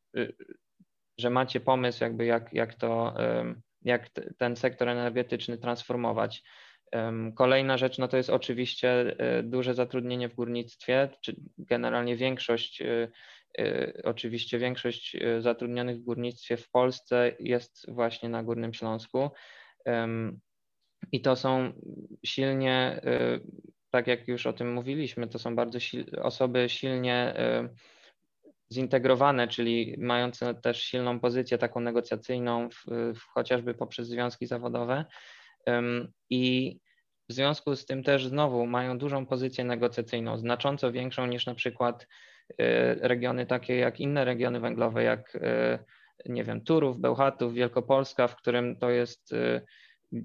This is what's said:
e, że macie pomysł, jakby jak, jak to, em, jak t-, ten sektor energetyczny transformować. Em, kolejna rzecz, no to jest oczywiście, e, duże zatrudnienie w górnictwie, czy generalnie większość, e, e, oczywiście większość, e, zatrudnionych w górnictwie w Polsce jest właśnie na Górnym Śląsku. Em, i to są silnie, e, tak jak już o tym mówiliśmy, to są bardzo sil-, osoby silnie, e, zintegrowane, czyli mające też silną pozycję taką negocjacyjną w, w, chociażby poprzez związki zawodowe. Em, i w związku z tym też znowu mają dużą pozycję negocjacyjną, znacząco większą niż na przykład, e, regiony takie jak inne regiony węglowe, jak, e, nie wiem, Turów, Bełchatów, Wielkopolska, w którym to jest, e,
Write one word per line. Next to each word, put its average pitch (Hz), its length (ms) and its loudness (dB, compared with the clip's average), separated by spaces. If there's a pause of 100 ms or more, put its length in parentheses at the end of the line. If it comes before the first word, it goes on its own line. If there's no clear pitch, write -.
(180)
e, 120 100 0 (920)
że 120 120 0
macie 127 300 2
pomysł, 127 440 2
jakby 117 220 0
jak, 117 280 0
jak 117 200 0
to, 117 460 0
em, 117 420 -2 (200)
jak 120 280 2
t-, - 280 -10
ten 120 180 0
sektor 123 340 0
energetyczny 120 680 -2
transformować. 117 840 -2 (480)
Em, 113 420 -2
kolejna 131 440 4
rzecz, 127 200 0
no 127 100 0
to 131 100 2
jest 127 120 2
oczywiście, 123 880 2
e, 120 260 2
duże 127 300 0
zatrudnienie 123 560 -2
w 120 60 -20
górnictwie, 120 720 0 (120)
czy - 140 -8 (220)
generalnie 120 580 0
większość, 123 680 -2
e, 117 260 0 (520)
e, 64 340 0 (100)
oczywiście 117 560 -2
większość, 123 560 -2
e, 117 260 0
zatrudnionych 120 560 0
w 120 60 -14
górnictwie 120 540 -4
w - 120 -12
Polsce 123 680 4
jest - 520 -4
właśnie 117 380 -2
na 117 140 -4
Górnym 117 300 -4
Śląsku. 113 580 -4 (540)
Em, 113 540 -2 (720)
i 127 100 0
to 131 140 4
są 131 380 0 (520)
silnie, 135 800 0
e, 123 360 2 (500)
tak 123 180 2
jak 120 200 0
już 123 200 -2
o 117 60 0
tym 120 200 -4
mówiliśmy, 123 540 -4
to 113 120 -8
są 117 160 -4
bardzo 120 320 0
sil-, - 340 -6
osoby 123 480 2
silnie, 127 460 -2
e, 120 540 0 (1040)
zintegrowane, 131 760 4
czyli 117 500 0
mające 120 580 0
też 120 260 -2
silną 123 380 -2
pozycję 123 380 2
taką 117 220 0
negocjacyjną 120 880 -2
w, - 160 -20 (300)
w, 113 60 -16 (120)
chociażby 123 400 0
poprzez 120 340 -8
związki 120 380 -4
zawodowe. 120 600 -2 (600)
Em, 120 460 0 (180)
i 127 480 2 (520)
w 120 40 -8
związku 139 420 0
z - 100 -8
tym 135 180 -6
też 135 240 4
znowu 127 400 2
mają 123 300 -2
dużą 139 280 -2
pozycję 131 380 -2
negocjacyjną, 117 720 -2
znacząco 123 540 0
większą 127 340 -4
niż 123 200 -2
na 123 100 -6
przykład, 120 520 -2 (500)
e, 120 380 4
regiony 123 500 0
takie 127 300 0
jak 123 240 2
inne 139 260 2
regiony 123 340 0
węglowe, 117 440 0
jak, 117 320 0
e, 120 440 0 (460)
nie 120 180 -4
wiem, 113 180 -6
Turów, 143 380 2
Bełchatów, 123 540 2
Wielkopolska, 123 760 2
w - 80 -4
którym 123 400 0
to 123 140 0
jest, 120 440 0
e, 120 280 0 (640)